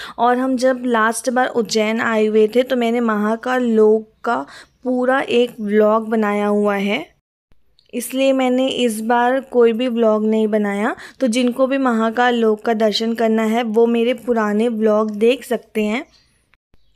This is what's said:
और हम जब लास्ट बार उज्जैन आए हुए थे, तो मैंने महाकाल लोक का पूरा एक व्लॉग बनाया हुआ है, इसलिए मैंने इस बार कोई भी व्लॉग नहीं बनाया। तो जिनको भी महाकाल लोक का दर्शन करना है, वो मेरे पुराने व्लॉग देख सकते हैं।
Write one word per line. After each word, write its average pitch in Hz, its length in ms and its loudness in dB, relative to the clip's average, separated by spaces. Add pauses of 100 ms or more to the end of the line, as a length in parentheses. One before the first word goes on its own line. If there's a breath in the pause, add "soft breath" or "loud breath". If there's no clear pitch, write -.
(180 loud breath)
और 247 200 2
हम 262 180 -2
जब 254 300 0
लास्ट 226 440 0
बार 254 180 0
उज्जैन 220 520 -2
आए 226 260 0
हुए 214 220 2
थे, 240 140 0
तो 262 140 -2
मैंने 233 240 0
महाकाल 226 720 -2
लोक 214 360 4 (160)
का 247 220 -4 (380 loud breath)
पूरा 254 360 0
एक 240 400 0
व्लॉग 214 480 2
बनाया 208 380 0
हुआ 208 300 0
है, 202 280 -4 (880)
इसलिए 262 400 0
मैंने 262 360 2
इस 226 320 -2
बार 240 400 0 (120)
कोई 233 200 4
भी 247 160 -2
व्लॉग 220 380 0
नहीं 220 220 0
बनाया। 208 460 -2 (260 loud breath)
तो 269 60 0
जिनको 247 400 0
भी 269 120 0
महाकाल 240 560 0
लोक 220 280 0
का 233 120 0
दर्शन 226 400 0
करना 220 280 0
है, 220 200 0
वो 226 240 2
मेरे 233 300 0
पुराने 220 520 -2
व्लॉग 214 420 0
देख 233 340 0
सकते 220 400 -6
हैं। 226 200 -4 (920 soft breath)